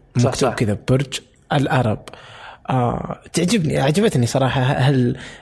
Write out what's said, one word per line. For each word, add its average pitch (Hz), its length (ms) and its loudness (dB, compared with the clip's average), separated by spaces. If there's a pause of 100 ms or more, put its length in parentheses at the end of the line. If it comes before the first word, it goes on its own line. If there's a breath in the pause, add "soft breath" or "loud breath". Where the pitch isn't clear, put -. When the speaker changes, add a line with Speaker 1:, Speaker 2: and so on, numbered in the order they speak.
(160)
Speaker 1:
مكتوب 123 180 2
Speaker 2:
صح. 123 200 0
Speaker 1:
كذا، 104 240 -2 (120)
برج 131 300 0 (340)
العرب. 127 460 0 (680 loud breath)
آه، - 520 -2 (120)
تعجبني، 175 440 0
عجبتني 147 480 2
صراحة 131 360 0
هال-، 131 560 2 (240 loud breath)